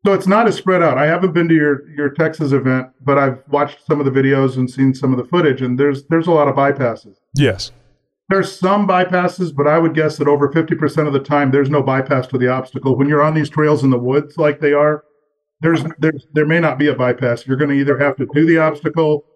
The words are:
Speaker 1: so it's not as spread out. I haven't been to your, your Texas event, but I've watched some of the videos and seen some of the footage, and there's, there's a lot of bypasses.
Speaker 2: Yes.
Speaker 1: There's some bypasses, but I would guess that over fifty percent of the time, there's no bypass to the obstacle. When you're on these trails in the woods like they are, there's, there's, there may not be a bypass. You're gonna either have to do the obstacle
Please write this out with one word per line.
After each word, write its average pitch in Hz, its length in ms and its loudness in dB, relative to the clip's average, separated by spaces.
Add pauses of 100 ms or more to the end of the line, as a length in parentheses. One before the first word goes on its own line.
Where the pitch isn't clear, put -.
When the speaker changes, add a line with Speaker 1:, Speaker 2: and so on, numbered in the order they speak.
Speaker 1:
so 196 80 4
it's 185 140 -2
not 220 200 2
as 185 80 0
spread 180 280 0
out. 135 140 0
I 147 80 2
haven't 170 280 0
been 170 140 2
to 160 80 4
your, 147 360 0
your 147 180 -4
Texas 156 420 -2
event, 131 360 0 (140)
but 139 160 0
I've 131 300 -2
watched 143 380 -4
some 147 140 0
of 143 60 -2
the 131 60 0
videos 135 460 2
and 127 120 -2
seen 135 240 2
some 131 200 -2
of 123 40 0
the 120 80 -6
footage, 151 360 0
and 127 180 -2
there's, 143 280 0
there's 165 200 0
a 180 40 2
lot 147 160 4
of 135 80 -2
bypasses. 127 600 -2 (200)
Speaker 2:
Yes. 123 360 0 (580)
Speaker 1:
There's 190 280 -2
some 196 300 0
bypasses, 180 680 -2
but 147 120 0
I 156 100 2
would 165 160 2
guess 151 240 -2
that 147 100 0
over 143 240 2
fifty 160 240 0
percent 151 320 -2
of 139 60 -4
the 139 60 0
time, 143 320 0
there's 139 180 2
no 147 140 0
bypass 131 440 -2
to 127 100 -6
the 123 100 0
obstacle. 127 500 -2
When 139 100 0
you're 147 140 0
on 156 120 0
these 151 160 -2
trails 151 340 0
in 135 60 2
the 120 100 2
woods 135 380 -2
like 147 220 0
they 147 140 0
are, 151 300 0 (560)
there's, 160 240 0 (160)
there's, 151 340 -2
there 151 120 2
may 165 140 0
not 147 200 -2
be 147 80 2
a 135 80 0
bypass. 123 500 -2
You're 131 120 -2
gonna 143 160 0
either 139 240 0
have 143 200 0
to 131 160 -6
do 151 120 2
the 165 120 2
obstacle 156 680 -2 (100)